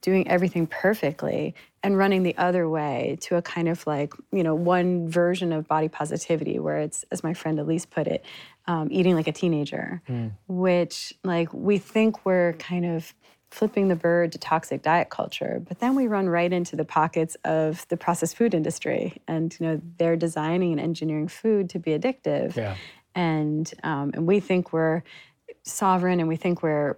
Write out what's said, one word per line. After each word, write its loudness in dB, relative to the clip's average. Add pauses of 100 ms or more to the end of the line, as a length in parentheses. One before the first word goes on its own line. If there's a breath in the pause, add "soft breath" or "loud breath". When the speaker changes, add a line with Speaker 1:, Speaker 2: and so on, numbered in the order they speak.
Speaker 1:
doing 2
everything 2
perfectly, -2 (260 loud breath)
and 2
running 4
the 0
other 2
way -2
to 0
a 2
kind -2
of, -4
like, -2 (200)
you 2
know, 2
one 2
version 2
of -4
body 2
positivity -4
where -2
it's, -6
as -6
my -2
friend -4
Elise -2
put -4
it, -4 (420 loud breath)
um, 0
eating 4
like 2
a -2
teenager, -2
Speaker 2:
Mm. -4 (180)
Speaker 1:
which, 0 (100)
like, 0
we 2
think 0
we're 4
kind -2
of -4 (380 soft breath)
flipping 2
the 4
bird 2
to -12
toxic -2
diet 2
culture, -6
but -10
then 2
we 2
run 0
right 2
into -2
the 0
pockets 0 (100)
of 0
the -2
processed -2
food 2
industry. -2
And, -2
you -2
know, -2 (160)
they're 2
designing 0
and 0
engineering -2
food 0
to -6
be -2
addictive. -2
Speaker 2:
Yeah. -4 (400 loud breath)
Speaker 1:
And, 0 (120)
um, -2
and -2
we 4
think 0
we're 2 (600 loud breath)
sovereign 2
and 0
we 0
think -2
we're 2